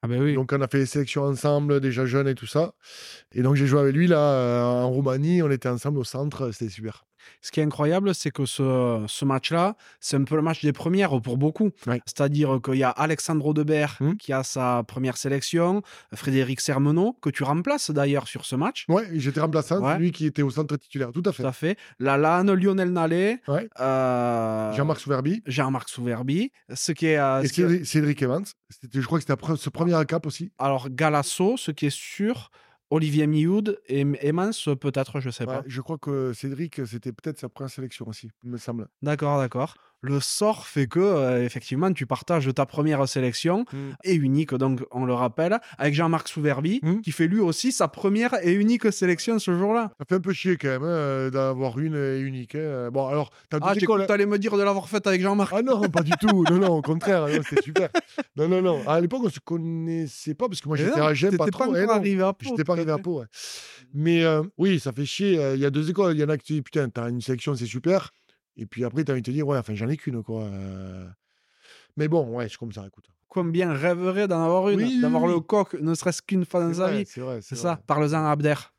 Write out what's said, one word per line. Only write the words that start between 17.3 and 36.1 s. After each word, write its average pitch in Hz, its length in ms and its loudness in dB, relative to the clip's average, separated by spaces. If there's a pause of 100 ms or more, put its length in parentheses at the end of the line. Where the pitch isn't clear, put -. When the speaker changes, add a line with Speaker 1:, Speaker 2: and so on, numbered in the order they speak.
Speaker 1:
tu 143 120 -4
remplaces 175 480 0
d'ailleurs 143 380 0
sur - 160 -12
ce - 120 -6
match. 180 340 -2
Speaker 2:
Ouais, 202 240 2
j'étais 143 260 0
remplaçant, 156 400 0
Speaker 1:
Ouais. 143 180 2
Speaker 2:
lui 170 140 2
qui 156 140 -2
était 147 160 0
au 139 80 2
centre 147 260 -4
titulaire, 131 360 -6
tout 160 120 -4
à 190 80 0
fait. - 120 -6
Speaker 1:
Tout 139 40 0
à 131 40 -4
fait. 165 260 -4 (200)
Lalanne, 156 540 4
Lionel 190 400 2
Nallet, 180 560 0
Speaker 2:
Ouais. 180 220 -2 (100)
Speaker 1:
euh, 120 960 0
Speaker 2:
Jean-Marc 143 260 0
Souverbi. 143 460 -2
Speaker 1:
Jean-Marc 131 420 -2
Souverbi. 127 640 -4 (220)
Ce - 180 -4
qui 160 140 -2
est, 156 120 4
euh, 135 220 2
Speaker 2:
Et 135 80 0
Speaker 1:
ce - 60 -6
qui 175 80 2
est 180 60 4
Speaker 2:
Cédric, 170 180 2
Cédric 147 360 2
Evans. 139 220 -2 (240)
C'était, 131 320 -8
je 123 60 -2
crois 156 120 0
que 143 40 -2
c'était - 100 -2
après 156 240 -2
ce 143 140 -6
premier 170 360 0
cap 160 200 -2
aussi. 165 320 -10
Speaker 1:
Alors, 135 320 -2
Galasso, 151 680 0
ce - 140 -6
qui 147 160 -2
est 139 100 0
sûr, 208 540 -6 (400)
Olivier 151 360 2
Mioud 185 600 2
et 139 120 0
M-, 143 200 0
Emans, 170 300 0 (300)
peut-être, 135 380 -2
je 127 120 -4
sais 120 180 -6
Speaker 2:
Ouais, 131 60 -6
Speaker 1:
pas. 139 120 -4
Speaker 2:
je 131 140 -8
crois 156 180 -8
que 135 340 -2